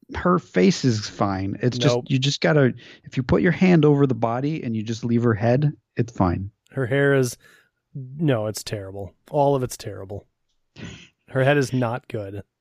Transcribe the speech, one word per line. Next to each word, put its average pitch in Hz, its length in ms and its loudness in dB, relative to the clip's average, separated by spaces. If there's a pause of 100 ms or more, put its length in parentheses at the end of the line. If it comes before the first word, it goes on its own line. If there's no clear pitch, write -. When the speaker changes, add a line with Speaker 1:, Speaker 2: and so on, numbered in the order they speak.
(160)
Speaker 1:
her 180 240 2
face - 460 2
is 110 240 0
fine. 98 520 -4
It's 123 160 0
just, 123 180 2
Speaker 2:
Nope. 123 120 -4
Speaker 1:
you 135 120 0
just 143 200 -2
gotta, 147 340 2 (300)
if - 140 -10
you 131 60 -2
put 185 180 2
your 180 100 2
hand 175 320 4
over 143 240 6
the 127 80 0
body 123 480 -4
and 117 120 -4
you 110 80 -4
just 110 200 -8
leave 117 200 0
her 120 100 4
head, 123 400 2 (240)
it's 117 160 -2
fine. 95 380 -2 (200)
Speaker 2:
Her 135 140 -4
hair 139 300 2
is, 127 200 0 (580)
no, 131 540 -2
it's 107 160 -8
terrible. 98 500 -10 (180)
All 143 240 2
of 127 80 -2
it's 120 140 -6
terrible. 98 500 -14 (1000)
Her 131 160 0
head 143 140 4
is 131 160 0
not 127 340 -2
good. 101 360 -10 (180)